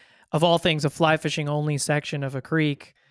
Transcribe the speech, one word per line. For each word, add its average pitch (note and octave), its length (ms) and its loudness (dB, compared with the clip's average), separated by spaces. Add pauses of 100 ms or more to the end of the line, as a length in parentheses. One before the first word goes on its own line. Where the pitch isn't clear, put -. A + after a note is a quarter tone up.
(320)
of D#3 120 0
all E3+ 140 6
things, D#3 280 0
a C#3+ 40 2
fly D#3+ 280 2
fishing D3+ 300 -4
only D3 300 -2
section D3 460 -2
of C3+ 120 -6
a C3+ 60 -6
creek. D3+ 520 -2 (180)